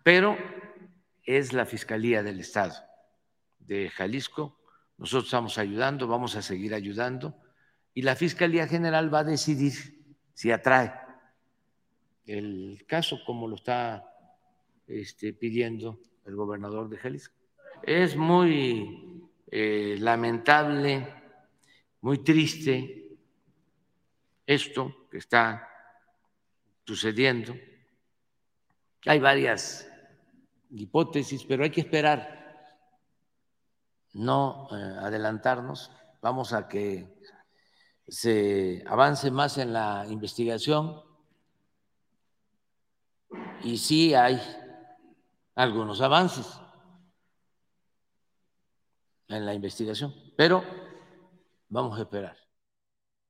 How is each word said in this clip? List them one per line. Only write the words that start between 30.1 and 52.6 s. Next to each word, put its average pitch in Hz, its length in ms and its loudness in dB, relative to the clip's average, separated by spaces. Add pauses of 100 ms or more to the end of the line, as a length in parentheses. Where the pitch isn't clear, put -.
hipótesis, 135 760 -2
pero 135 180 0
hay 156 60 2
que 160 120 -2
esperar, - 880 0 (1400)
no, 131 580 -2
eh, 107 40 -10
adelantarnos. 107 1160 -4 (300)
Vamos 123 300 -2
a 107 160 -2
que 95 500 -6 (880)
se 101 800 0
avance 139 460 2
más 143 260 -2
en 123 140 -2
la 104 380 -2
investigación 117 920 -4 (2500)
y 117 140 -4
sí 156 360 4
hay 123 260 6 (1160)
algunos 110 440 0
avances 135 480 2 (2750)
en 107 180 -6
la 101 80 -2
investigación, 107 600 -6 (240)
pero 170 260 6 (1040)
vamos 113 320 -4
a 110 40 -4
esperar. 98 340 -10 (920)